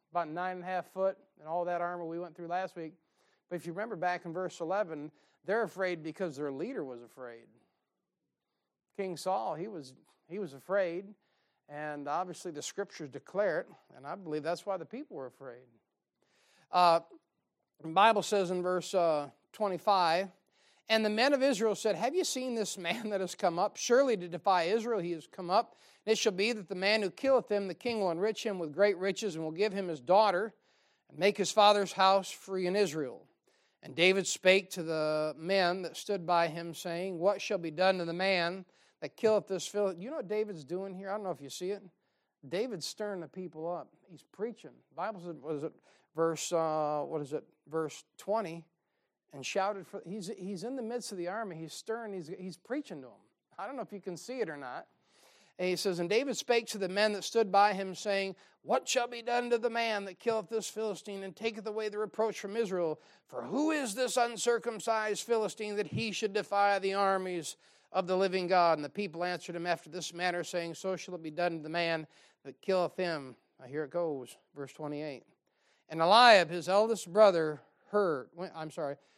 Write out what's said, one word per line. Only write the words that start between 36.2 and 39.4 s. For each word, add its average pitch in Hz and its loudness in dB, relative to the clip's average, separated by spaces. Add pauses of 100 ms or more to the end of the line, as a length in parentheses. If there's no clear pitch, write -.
by 170 4
him, 165 -8
saying, 175 -6
What 190 2
shall - -2
be 170 -6
done 185 4
to 175 -4
the 165 -4
man 185 0 (340)
that - -10
killeth 214 4